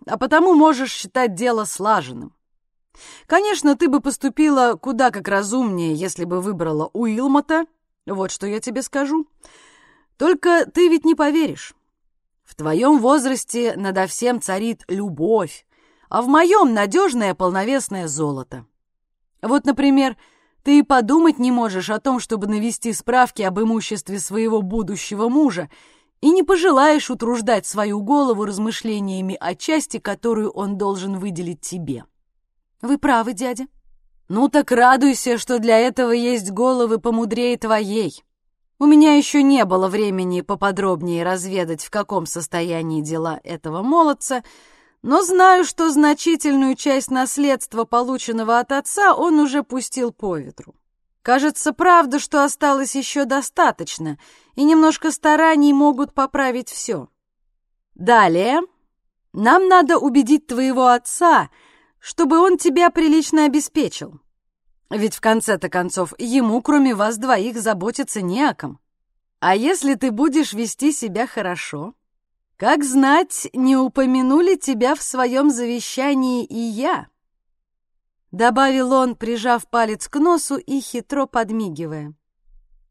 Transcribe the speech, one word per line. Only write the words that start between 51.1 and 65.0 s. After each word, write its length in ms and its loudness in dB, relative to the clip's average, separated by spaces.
Кажется, 540 0
правда, 440 4
что 240 0
осталось 520 0
ещё 320 -4
достаточно, 920 -2
и 100 0
немножко 460 4
стараний 640 2
могут 400 0
поправить 560 -4
всё. 380 -8
Далее 680 4
нам 340 4
надо 300 6
убедить 480 2
твоего 400 0
отца, 640 2
чтобы 400 0
он 180 4
тебя 320 2
прилично 560 2
обеспечил. 800 -4
Ведь 260 -4